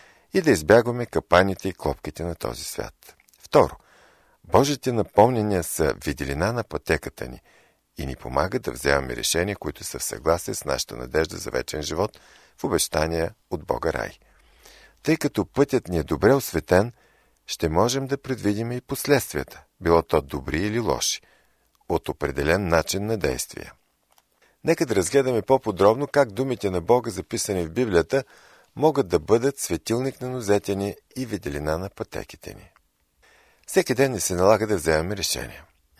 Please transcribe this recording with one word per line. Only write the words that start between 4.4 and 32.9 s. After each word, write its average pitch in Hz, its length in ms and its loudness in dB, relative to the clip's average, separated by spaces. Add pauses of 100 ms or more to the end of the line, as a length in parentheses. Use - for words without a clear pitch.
Божите 139 480 2
напомнения 107 680 2
са 76 320 0 (100)
виделина 71 480 -2
на 120 120 -4
пътеката - 640 -6
ни 62 140 -16 (540)
и - 100 -8
ни 65 100 -8
помагат 73 460 -2
да 69 100 -6
вземаме 67 440 0
решения, 87 400 -2
които - 280 -10
са - 140 -10
в - 60 -8
съгласие 82 500 -2
с - 100 -10
нашата 64 320 -4
надежда 67 400 -2
за - 140 -10
вечен 67 320 -6
живот 82 380 -4 (380)
в - 60 -6
обещания 82 680 -2 (160)
от 78 160 -8
Бога - 260 -2
рай. - 260 -8 (840)
Тъй 160 140 0
като 107 280 -2
пътят - 440 0
ни 87 100 0
е 76 40 0
добре 82 320 4
осветен, 104 580 0 (540)
ще - 220 -2
можем 120 380 0
да 139 120 -4
предвидим 110 540 -4
и 123 80 -8
последствията, - 840 -2 (160)
било 82 220 4
то 78 200 2
добри 71 380 -4
или 107 200 -2
лоши. 76 400 -2 (720)
От - 140 -4
определен 76 600 -2
начин 85 380 0
на 110 100 -4
действие. - 560 -6 (920)
Нека 160 220 0
да 113 80 0
разгледаме 123 480 2
по-подробно 110 640 4
как 131 260 2
думите 117 380 -2
на 90 100 -2
Бога, 120 300 4
записани 92 540 -4
в 80 60 -8
Библията, 113 540 2 (520)
могат 139 320 2
да 87 100 2
бъдат 117 400 2
светилник 117 640 -4
на 127 80 -6
нозете 101 460 0
ни 98 220 -4 (200)
и 127 100 -6
виделина 76 520 -4
на 92 120 -8
пътеките - 640 -12
ни. - 160 -20 (960)